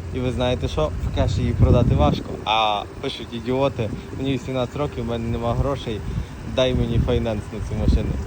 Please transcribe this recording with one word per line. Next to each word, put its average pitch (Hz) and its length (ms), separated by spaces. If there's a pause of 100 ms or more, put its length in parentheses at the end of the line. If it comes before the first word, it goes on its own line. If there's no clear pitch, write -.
(140)
І 131 60
ви 127 120
знаєте 123 360
що? 151 220 (140)
В - 100
кеші - 260
її 123 120
продати 120 420
важко. 143 340 (160)
А 107 380 (180)
пишуть 120 320
ідіоти, 120 580 (260)
мені 135 160
вісімнадцять 127 440
років, 135 280
в - 20
мене 117 220
нема 117 260
грошей, 127 460 (540)
дай 131 200
мені 120 240
файнанс 117 440 (100)
на 104 160
цю - 60
машину. 107 340 (180)